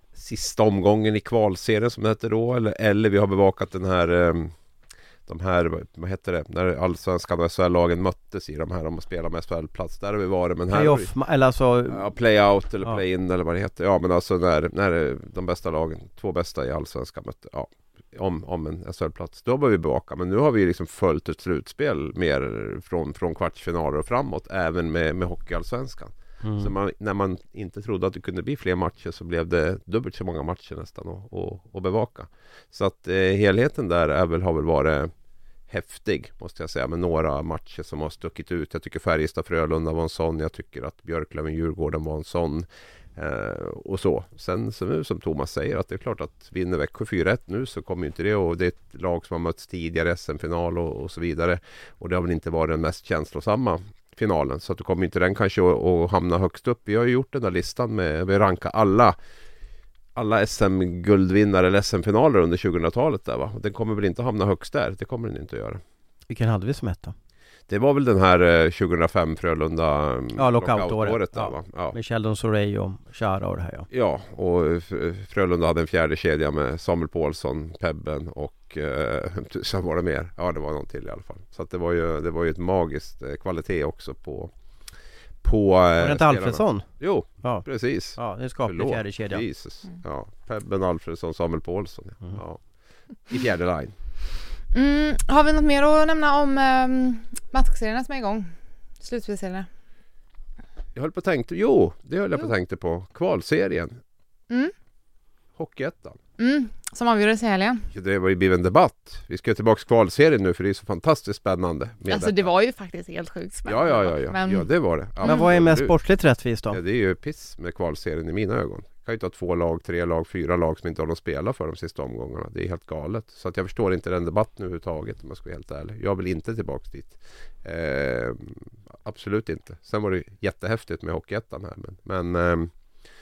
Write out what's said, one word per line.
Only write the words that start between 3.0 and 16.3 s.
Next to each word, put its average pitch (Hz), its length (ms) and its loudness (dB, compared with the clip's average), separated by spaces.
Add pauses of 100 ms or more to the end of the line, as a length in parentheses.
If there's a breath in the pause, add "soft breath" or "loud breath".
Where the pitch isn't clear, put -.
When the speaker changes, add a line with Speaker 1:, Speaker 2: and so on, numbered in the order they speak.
Speaker 1:
vi 98 80 6
har 101 100 6
bevakat 98 440 4
den 92 140 -6
här, 90 220 4
ehm, 85 440 4 (760 soft breath)
de 82 120 -10
här, 87 460 0 (100)
vad 85 140 -8
heter 95 220 -6
det, 82 160 -2
när 92 280 0
allsvenskan 87 640 -2
och 85 60 2
S - 120 -2
H 92 60 4
L-lagen 87 380 4
möttes - 480 -6
i 76 60 -10
de 80 160 -6
här, 87 120 -4
de 80 180 -6
spelar 85 280 -4
med 82 100 -4
S - 100 -10
H 85 60 -4
L-plats, 82 440 -8
där 101 140 -4
har 104 60 0
vi 95 60 0
varit, 90 320 0
men 90 120 -2
här 107 160 4
har 143 120 6
vi 95 80 -2
Speaker 2:
Playoff, - 100 -8
ma-, 135 180 0
eller 131 120 6
alltså 123 400 4 (140)
Speaker 1:
Ja, 101 120 -4
playout 104 640 6
eller 95 120 -4
Speaker 2:
Ja. 113 100 -4
Speaker 1:
play-in 92 360 0
eller 90 120 2
vad 82 120 0
det 92 40 0
heter, - 240 -4
ja, 95 160 4
men 90 120 2
alltså 87 260 2
när, 82 360 4
när 82 440 0 (160)
de 90 120 -6
bästa 87 260 -4
lagen, 80 280 -2 (160)
två 98 160 -6